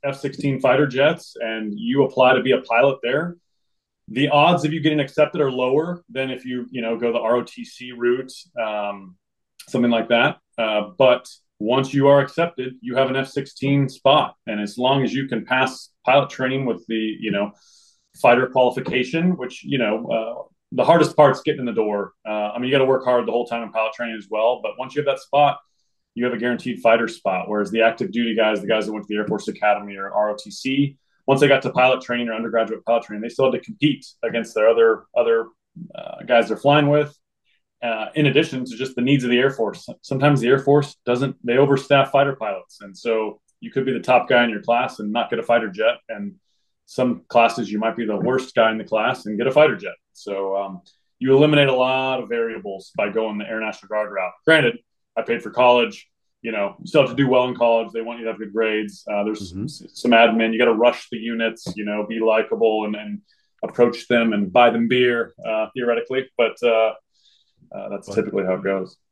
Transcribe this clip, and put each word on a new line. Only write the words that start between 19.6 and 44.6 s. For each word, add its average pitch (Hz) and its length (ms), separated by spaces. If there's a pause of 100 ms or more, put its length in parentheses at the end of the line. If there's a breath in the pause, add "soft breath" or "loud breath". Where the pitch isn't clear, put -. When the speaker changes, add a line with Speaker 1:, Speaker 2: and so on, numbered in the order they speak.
Speaker 1:
you 139 140
know, 113 300
uh, - 420 (220)
the 123 120
hardest 156 320
part's 139 260
getting 139 180
in 123 60
the 117 60
door. 104 400 (160)
Uh, 107 220
I 120 80
mean, 123 100
you 135 60
gotta 135 100
work 131 200
hard 123 220
the 113 60
whole 120 140
time 117 160
in 107 80
pilot 110 240
training 117 220
as 98 120
well. 113 340
But - 140
once 143 180
you 147 60
have 143 60
that 135 140
spot, 143 380 (580)
you 120 80
have 123 100
a 107 40
guaranteed 120 420
fighter 117 280
spot. 92 400
Whereas 104 220
the 113 120
active 113 280
duty 117 260
guys, 107 240
the 98 60
guys 107 200
that 107 60
went 104 140
to - 20
the 104 100
Air 107 80
Force 101 220
Academy 101 480
or 98 160
R 104 180
O 104 60
T - 140
C, 139 460 (300)
once 139 140
they 143 80
got 135 140
to 127 80
pilot 127 320
training 120 260
or 110 60
undergraduate 113 500
pilot 117 200
training, 104 180
they 117 60
still 131 220
had 117 80
to - 60
compete 135 400 (200)
against 113 300
their 107 140
other, 113 360 (120)
other, 113 300 (480)
uh, - 320
guys 117 220
they're 107 80
flying 143 320
with. 147 280 (640)
Uh, 110 320
in 151 120
addition 131 380
to 113 120
just 131 200
the 240 60
needs 131 220
of 120 60
the 120 80
Air 135 120
Force. 113 380 (140)
Sometimes 139 380
the 117 80
Air 135 100
Force 143 460
doesn't, 123 400
they 120 100
overstaff 139 560
fighter 139 240
pilots. 101 460
And 98 160
so 110 440 (200)
you 117 100
could 135 140
be 131 80
the 117 80
top 123 280
guy 123 140
in 117 80
your 101 120